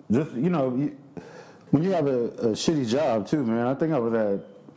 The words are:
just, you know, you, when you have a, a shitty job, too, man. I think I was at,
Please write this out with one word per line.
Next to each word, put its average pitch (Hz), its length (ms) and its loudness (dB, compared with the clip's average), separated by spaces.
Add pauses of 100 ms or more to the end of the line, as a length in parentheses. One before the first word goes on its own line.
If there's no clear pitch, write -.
(120)
just, 143 240 0
you 143 160 0
know, 131 260 0
you, 143 200 -2 (720)
when 143 120 4
you 190 80 2
have 160 160 2
a, 127 200 2
a 117 260 -2
shitty 139 360 0
job, 117 380 2
too, 151 180 0
man. 117 220 0
I 131 80 0
think 160 180 0
I 143 60 2
was 117 160 0
at, 104 260 0 (360)